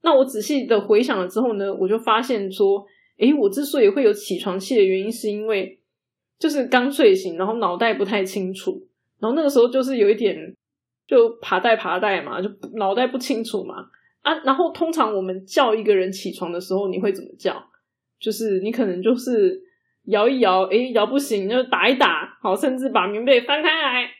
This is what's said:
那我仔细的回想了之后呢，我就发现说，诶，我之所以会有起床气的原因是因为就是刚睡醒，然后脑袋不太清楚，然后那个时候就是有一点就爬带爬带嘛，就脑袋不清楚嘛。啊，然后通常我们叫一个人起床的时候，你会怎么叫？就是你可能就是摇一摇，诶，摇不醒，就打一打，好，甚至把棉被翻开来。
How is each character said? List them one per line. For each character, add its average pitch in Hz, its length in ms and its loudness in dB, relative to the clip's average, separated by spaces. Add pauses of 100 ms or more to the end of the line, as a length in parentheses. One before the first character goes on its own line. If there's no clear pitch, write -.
那 330 100 4
我 269 100 6
仔 240 180 -4
细 269 240 -2
的 220 140 2
回 208 220 4
想 247 180 0
了 185 80 -2
之 220 140 -4
后 240 120 0
呢， 196 200 -4
我 185 140 -2
就 214 100 0
发 226 240 0
现 220 280 -4
说， 196 360 0 (320)
诶， 262 160 4
我 226 160 2
之 269 160 -2
所 277 160 0
以 202 80 8
会 254 140 0
有 208 100 4
起 196 240 -6
床 190 220 -6
气 233 180 -2
的 202 60 6
原 190 180 2
因 214 100 -6
是 233 180 -8
因 208 180 -6
为 196 320 -4 (580)
就 320 100 -2
是 285 180 0
刚 247 240 2
睡 254 260 6
醒， 185 200 -6
然 190 120 -2
后 226 80 -4
脑 233 200 -2
袋 226 200 0
不 196 100 -2
太 202 180 -2
清 190 300 -6
楚， - 340 -8 (320)
然 214 80 -4
后 254 80 -2
那 330 60 0
个 285 80 2
时 285 80 2
候 240 100 6
就 262 140 0
是 254 160 -4
有 202 100 4
一 214 60 4
点 202 240 -2 (680)
就 233 200 6 (140)
爬 - 180 -2
带 233 160 4
爬 185 240 -4
带 196 220 0
嘛， 139 180 -10
就 196 80 -6 (280)
脑 196 180 -2
袋 247 140 0
不 254 100 -6
清 226 260 -4
楚 202 200 -8
嘛。 - 240 -14 (340)
啊， 302 220 -2
然 262 100 2
后 330 180 0
通 330 220 -4
常 220 220 0
我 190 40 0
们 190 260 -6
叫 247 280 2
一 220 100 -2
个 202 120 4
人 190 160 0
起 185 200 -8
床 170 220 -8
的 175 80 -8
时 185 140 -4
候， 196 140 -2
你 185 100 -4
会 196 120 0
怎 - 120 -8
么 - 60 -18 (100)
叫？ - 220 -4 (580)
就 220 120 -4
是 208 280 -2
你 208 120 -4
可 240 140 0
能 180 160 -4
就 226 140 2
是 214 440 0 (460)
摇 208 240 2
一 262 120 0
摇， 190 240 4
诶， 240 260 0
摇 214 160 2
不 262 100 -2
醒， 208 320 -2
就 254 140 0
打 220 260 2
一 262 60 4
打， 185 460 0
好， 196 140 0
甚 262 220 -2
至 262 120 -4
把 196 180 2
棉 214 180 -6
被 254 160 6
翻 294 220 -2
开 330 60 2
来。 262 380 -2 (120)